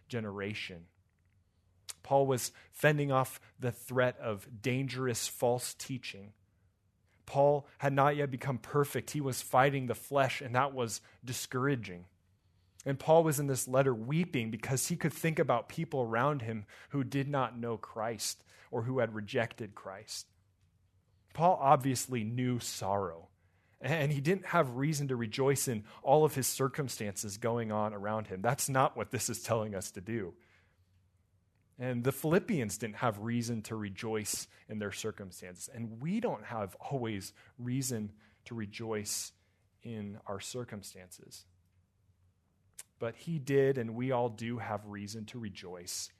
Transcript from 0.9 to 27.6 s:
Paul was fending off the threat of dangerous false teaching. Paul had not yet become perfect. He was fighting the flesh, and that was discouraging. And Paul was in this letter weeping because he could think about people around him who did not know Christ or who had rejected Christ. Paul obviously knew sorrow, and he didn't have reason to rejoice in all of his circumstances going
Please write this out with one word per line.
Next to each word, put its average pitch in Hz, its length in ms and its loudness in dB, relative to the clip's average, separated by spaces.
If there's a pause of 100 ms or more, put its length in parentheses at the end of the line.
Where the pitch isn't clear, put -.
Paul 139 220 4
was 131 260 0 (200)
fending 147 400 2
off 131 280 2 (200)
the 123 120 -2
threat 123 480 0
of 107 280 -6 (140)
dangerous 127 640 -2
false 123 460 0
teaching. 104 600 -10 (920)
Paul 143 420 4 (100)
had 139 160 2
not 143 220 6
yet 143 160 0
become 127 260 -2
perfect. 143 540 0
He 151 100 -2
was 135 200 -2
fighting 135 460 4
the 117 80 0
flesh, 139 460 2
and 127 140 -4
that 139 180 4
was 120 280 -2 (220)
discouraging. 120 800 -2 (800)
And 139 120 -2
Paul 160 280 8
was 147 140 2
in 143 80 0
this 131 200 -2
letter 131 260 6
weeping 127 560 0
because 117 380 -2
he 175 80 0
could 165 180 0
think 160 260 0
about 127 280 2
people 156 340 -4
around 123 400 2
him 113 240 -6 (240)
who 139 140 0
did 135 240 -2
not 127 320 -2
know 117 160 -2
Christ - 680 -6 (280)
or 120 120 -2
who 131 160 0
had 117 140 2
rejected 107 640 -2
Christ. - 500 -12 (1080)
Paul 170 280 4
obviously 131 640 4
knew 123 380 0
sorrow, 95 640 -2 (540)
and 151 300 0
he 139 100 0
didn't 185 240 0
have 139 320 2
reason 143 320 0
to 131 80 0
rejoice 131 500 2
in 107 160 -2 (180)
all 151 220 8
of 151 120 4
his 127 120 0
circumstances 113 880 -2
going 117 360 0